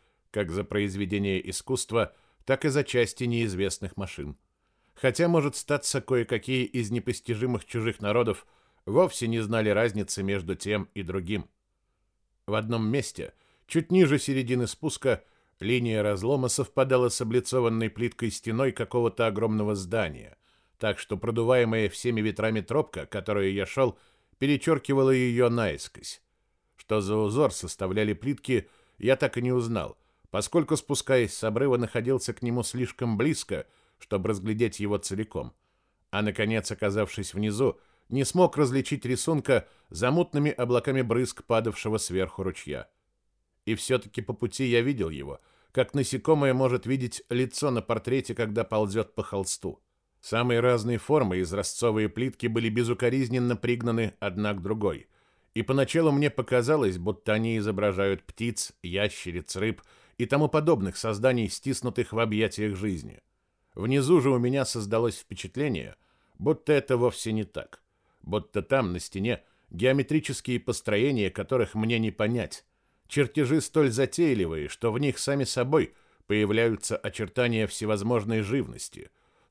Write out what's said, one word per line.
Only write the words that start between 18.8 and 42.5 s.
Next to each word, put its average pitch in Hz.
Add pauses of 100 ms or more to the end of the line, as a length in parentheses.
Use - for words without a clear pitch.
огромного 107
здания, 90 (400)
так 104
что 98
продуваемая 113
всеми 117
ветрами 110
тропка, 120
которой 98
я 98
шел, 131 (400)
перечеркивала 139
ее 123
наискось. - (540)
Что 107
за 101
узор 107
составляли 98
плитки, 127 (260)
я 131
так 135
и 120
не 127
узнал, 117 (320)
поскольку, 147
спускаясь 127
с -
обрыва, 120
находился 120
к -
нему 120
слишком 120
близко, 113 (320)
чтобы 98
разглядеть 107
его 104
целиком. 95 (580)
А, 104
наконец, 107
оказавшись 101
внизу, 107 (300)
не 131
смог 175
различить 135
рисунка 131 (220)
за 104
мутными 151
облаками 123
брызг, 120
падавшего 113
сверху 92
ручья. 71 (800)